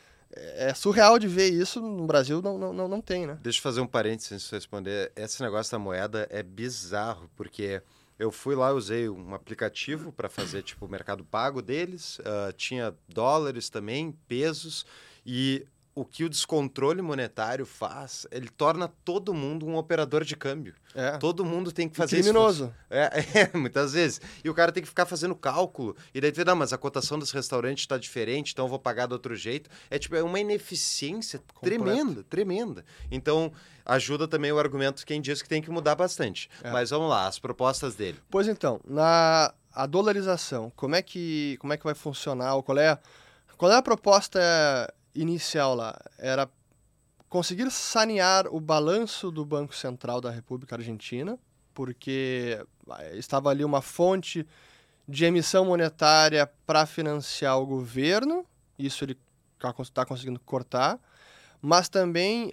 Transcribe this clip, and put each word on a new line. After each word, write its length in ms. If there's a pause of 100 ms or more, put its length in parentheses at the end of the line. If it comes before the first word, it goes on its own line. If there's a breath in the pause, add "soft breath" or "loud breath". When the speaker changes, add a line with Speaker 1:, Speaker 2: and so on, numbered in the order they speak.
(320 soft breath)
Speaker 1:
É, 360
é 60
surreal 440
de 80
ver 260
isso, 280
no 260
Brasil 340
não, 160
não, 160
não, 160
não 120
tem, 260
né? 160
Speaker 2:
Deixa 160
eu 40
fazer 180
um 80
parênteses 440
antes 120
de 60
você 60
responder. 600
Esse 260
negócio 300
da 80
moeda 500
é 140
bizarro, 920
porque 480 (380 soft breath)
eu 100
fui 240
lá, 180
usei 360
um 260
aplicativo 800
pra 160
fazer, 340
tipo, 240
o 20
Mercado 360
Pago 360
deles, 640
ah, 320
tinha 380 (140)
dólares 600
também, 440 (160)
pesos, 580 (400 loud breath)
e 400 (280)
o 120
que 180
o 60
descontrole 720
monetário 640
faz, 640
ele 180
torna 400 (160)
todo 300
mundo 320
um 100
operador 480
de 100
câmbio. 400 (200 soft breath)
Speaker 1:
É. 240
Speaker 2:
Todo 260
mundo 260
tem 160
que 80
Speaker 1:
E 40
Speaker 2:
fazer 200
isso. 120
Speaker 1:
criminoso. 440 (140)
Speaker 2:
É, 240
<laughs> 400
é, 60
muitas 340
vezes. 260 (240 loud breath)
E 60
o 60
cara 180
tem 100
que 60
ficar 160
fazendo 320
cálculo, 580 (200 loud breath)
e 40
daí 140
tu 40
vê, 80
"Não, 120
mas 160
a 60
cotação 400
desse 160
restaurante 520
tá 120
diferente, 540
então 120
eu 60
vou 80
pagar 260
do 80
outro 240
jeito." 320 (220 loud breath)
É, 80
tipo, 180
é 60
uma 180
ineficiência 1000 (100)
Speaker 1:
Completa. 320
Speaker 2:
tremenda, 400
tremenda. 600 (260 loud breath)
Então, 420 (320 loud breath)
ajuda 420
também 240
o 80
argumento 460
quem 160
diz 220
que 60
tem 120
que 100
mudar 240
bastante. 540 (140 loud breath)
Speaker 1:
É. 80
Speaker 2:
Mas 180
vamos 220
lá, 160
as 120
propostas 560
dele. 240 (120)
Speaker 1:
Pois 180
então, 380
na, 640 (220)
a 100
dolarização, 880
como 200
é 80
que, 580
como 140
é 20
que 80
vai 100
funcionar? 600
Ou 80
qual 160
é, 200 (600 soft breath)
qual 120
é 60
a 60
proposta 580 (720)
inicial 600
lá? 200 (220)
Era 320 (800)
conseguir 420
sanear 760
o 120
balanço 720
do 140
Banco 320
Central 460
da 80
República 440
Argentina, 640 (360)
porque, 840 (300)
ah, 160 (100)
estava 360
ali 120
uma 200
fonte 640 (600 soft breath)
de 200
emissão 400
monetária 800 (200)
pra 200
financiar 720
o 80
governo, 800 (320)
isso 260
ele 140 (400)
tá 140
cons-, 180
tá 160
conseguindo 340
cortar, 580 (640 soft breath)
mas 300
também 640